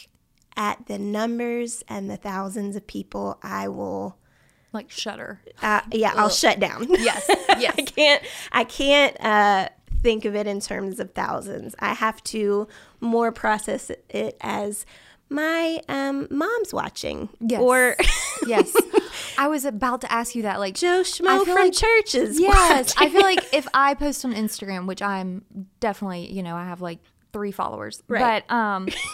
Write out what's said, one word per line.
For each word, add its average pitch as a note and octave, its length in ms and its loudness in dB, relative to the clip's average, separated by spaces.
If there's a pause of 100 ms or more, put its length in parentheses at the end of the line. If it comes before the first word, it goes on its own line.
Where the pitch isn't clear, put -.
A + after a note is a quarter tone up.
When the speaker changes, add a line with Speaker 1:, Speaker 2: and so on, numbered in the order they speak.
(560)
Speaker 1:
at - 300 -6
the G#3 120 -8
numbers A#3 880 -4
and G3+ 220 -8
the G3+ 60 -8
thousands G3 600 -8
of G3 100 -12
people, G3+ 560 -8
I G3 260 -6
will G3 500 -8 (540)
Speaker 2:
Like, G#3+ 180 -12
shudder. - 500 -10 (220)
Speaker 1:
uh, G#3+ 180 2 (120)
yeah, G#3+ 240 2
I'll G#3 100 6
Speaker 2:
Ugh. G#3 60 2
Speaker 1:
shut G#3+ 280 4
down. G3 280 -2
<laughs> F4+ 100 0
Speaker 2:
Yes, A3+ 260 -2 (340)
yes. - 200 0
Speaker 1:
I D#4 40 -2
can't, - 400 4 (300)
I B3 120 2
can't, C#4 600 4
uh, G#3 440 4 (340)
think A3 240 2
of G#3 100 -2
it G#3 100 -2
in G3+ 140 -4
terms G3 400 -6
of F#3+ 140 -8
thousands. - 640 -6
I - 160 -2
have A3 300 -4
to G#3 440 -2 (320)
more A#3 320 2
process G#3+ 580 -2 (200)
it G#3+ 320 -6
as G#3 420 -6 (460)
my, E4 580 -2
um, C#4 420 -4
mom's F#4+ 440 -2
watching. - 560 -6 (100)
Speaker 2:
Yes. A#3 220 0
Speaker 1:
Or B3+ 340 4 (240)
<laughs> - 260 -6
Speaker 2:
Yes. - 280 2 (640)
I C#4 100 2
was D4+ 160 0
about A#3+ 380 -2
to B3+ 100 -4
ask A#3 220 -2
you A#3+ 80 -2
that. G#3 180 -2
Like, G3 140 -4
Speaker 1:
Joe F4+ 280 4
Schmo F4+ 260 -2
Speaker 2:
I F#4+ 80 6
feel G4 100 4
Speaker 1:
from F4+ 80 2
Speaker 2:
like F#4 180 6
Speaker 1:
church A4+ 420 2
is B3 240 0
Speaker 2:
Yes. F4 600 6
I - 60 6
Speaker 1:
watching. D#4 80 2
Speaker 2:
feel F#4+ 100 8
like F#4+ 320 2
if D4+ 180 2
I C#4 220 4
post C#4+ 300 -2
on B3 100 -2
Instagram, G3 520 -6
which F#3 140 -6
I'm F#3+ 440 -6 (360)
definitely, F#3+ 500 -4
you F#3+ 120 -6
know, E3+ 120 -6
I F3 120 -6
have, F3+ 160 -10
like, E3+ 160 -8 (340)
three G#3 200 -6
followers. G#2+ 540 -6
Speaker 1:
Right. A3+ 400 0
Speaker 2:
But, - 80 -2
um, G3+ 340 -2 (240)